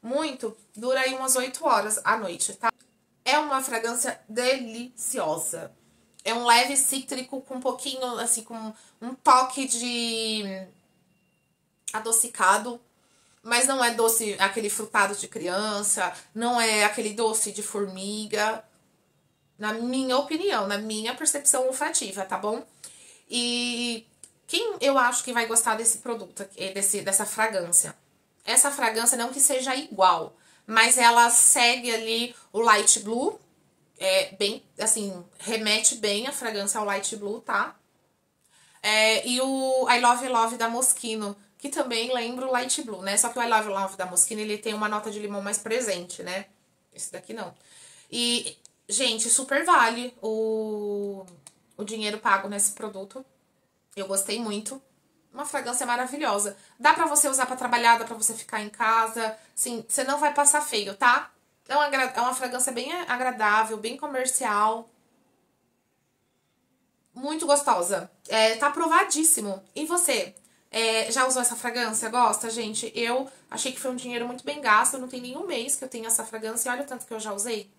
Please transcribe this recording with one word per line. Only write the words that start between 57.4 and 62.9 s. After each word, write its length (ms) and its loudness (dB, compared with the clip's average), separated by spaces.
pra 100 -4
trabalhar, 440 4
dá 60 -4
pra 100 -10
você 180 -2
ficar 280 -6
em 80 -8
casa. 640 0
Sim, 320 -4
você 160 0
não 160 0
vai 140 2
passar 280 4
feio, 340 -4
tá? 360 4
É 80 0
uma 100 6
agra-, 300 0
é 60 0
uma 120 2
fragrância 380 -2
bem 220 -6